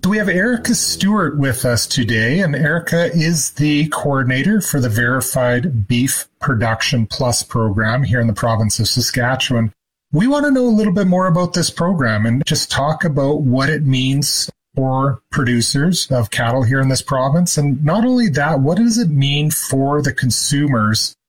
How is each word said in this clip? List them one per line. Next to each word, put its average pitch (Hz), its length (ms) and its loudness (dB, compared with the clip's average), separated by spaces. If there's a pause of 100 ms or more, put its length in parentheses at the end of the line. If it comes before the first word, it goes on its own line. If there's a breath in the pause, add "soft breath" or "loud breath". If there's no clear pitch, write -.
We 214 80 0
have 202 120 -2
Erica 233 440 0
Stewart 190 640 0
with 135 260 -2
us 120 220 0
today, 117 540 0
and 165 160 0
Erica 165 580 0
is 160 380 0
the 151 380 0
coordinator 135 720 0
for 151 200 -2
the 123 100 0
Verified 123 1000 0
Beef 127 400 0 (120)
Production 113 680 0
Plus - 380 -2
program 110 600 0
here 123 160 0
in 117 60 2
the 113 80 2
province 110 460 0
of 107 80 0
Saskatchewan. 120 840 0 (400)
We 170 140 2
want 285 200 2
to 285 60 2
know 262 140 4
a 240 80 2
little 214 180 2
bit 196 140 2
more 185 220 2
about 175 260 2
this 170 160 -2
program 127 560 0
and 120 220 0
just - 240 -2
talk 147 340 -2
about 143 360 0
what 135 280 2
it 151 160 -2
means 131 640 0 (260)
for 131 540 0
producers 135 800 0
of 120 220 0
cattle 123 320 0
here 131 180 2
in 131 80 2
this 131 140 -2
province. 139 560 0
And 143 260 0
not 185 180 2
only 247 260 2
that, 147 300 0
what 147 180 2
does 226 200 2
it 214 120 2
mean 147 420 2
for 143 500 0
the 139 120 -2
consumers 123 1000 0 (140)